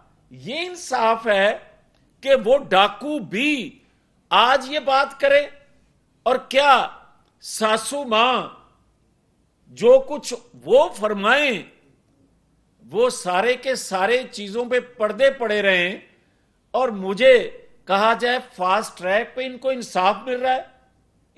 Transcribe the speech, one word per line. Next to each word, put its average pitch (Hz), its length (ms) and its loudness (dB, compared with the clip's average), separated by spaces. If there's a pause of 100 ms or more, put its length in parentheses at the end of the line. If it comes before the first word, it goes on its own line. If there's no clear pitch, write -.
(340)
ये 226 320 -10
इंसाफ 240 640 -4
है 202 260 2 (720)
कि 269 120 4
वो 226 220 4
डाकू 247 640 0
भी 233 600 -4 (500)
आज 254 400 2
ये 302 80 -4
बात 269 420 -2
करे? 277 400 0 (640)
और 254 120 0
क्या 262 640 0 (400)
सासू 220 640 -4
मां 226 420 0 (1200)
जो 240 300 6
कुछ 277 340 -10 (220)
वो 240 460 2
फरमाएं, 214 640 0 (1200)
वो 208 240 0
सारे 196 460 -2
के 247 200 -4
सारे 214 480 -2
चीजों 202 420 -8
पे 247 140 -2
पर्दे 226 520 0
पड़े 220 300 -2
रहें 185 420 0 (680)
और 247 180 0
मुझे 202 760 2 (220)
कहा 208 260 2
जाए 240 260 -2
फास्ट 196 580 -2
ट्रैक 196 380 -2
पे 254 100 -6
इनको 262 260 -6
इंसाफ 202 560 -2
मिल 247 120 -6
रहा 254 140 0
है? 269 180 -6 (680)